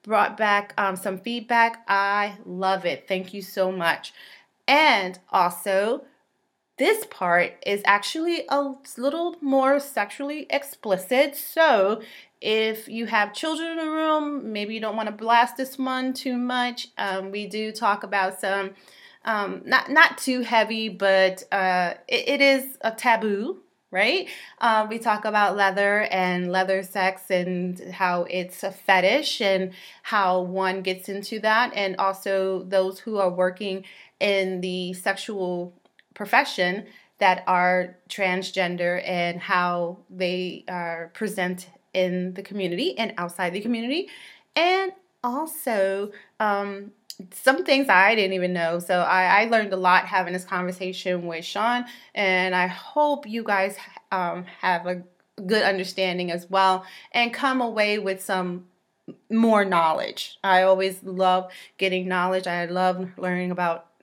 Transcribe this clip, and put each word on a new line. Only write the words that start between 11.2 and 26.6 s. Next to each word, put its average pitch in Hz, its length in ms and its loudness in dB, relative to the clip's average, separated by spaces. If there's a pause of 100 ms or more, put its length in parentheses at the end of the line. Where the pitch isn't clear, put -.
so 226 680 2 (380)
if 220 460 -2
you 226 200 -8
have 208 260 0
children 320 380 -4
in 330 80 -6
the 320 120 -4
room, 302 600 -2
maybe 208 220 -6
you 220 60 -6
don't 214 140 -6
wanna 214 160 -4
blast 233 460 2
this 262 220 -6
one 262 340 -2
too 254 240 -6
much. 247 520 -4 (100)
Um, 190 340 -4
we 208 140 -8
do 214 260 -6
talk 214 320 -2
about 190 340 -2
some, 196 360 -4 (500)
um, 202 400 -4
not, - 260 2
not 311 280 6
too 254 240 -2
heavy, 220 480 0
but, 190 600 2
uh, 185 440 0 (120)
it, - 220 -2
it 277 140 2
is 269 400 2
a 226 80 0
taboo, 226 720 0 (280)
right? 220 380 0 (320)
Uh, 220 260 4
we 226 120 -6
talk 220 260 0
about 208 320 2
leather 202 440 4 (100)
and 180 420 0
leather 190 300 2